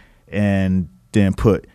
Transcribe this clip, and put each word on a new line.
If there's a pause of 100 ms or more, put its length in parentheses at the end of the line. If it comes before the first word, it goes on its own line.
(280)
and (240)
then
put,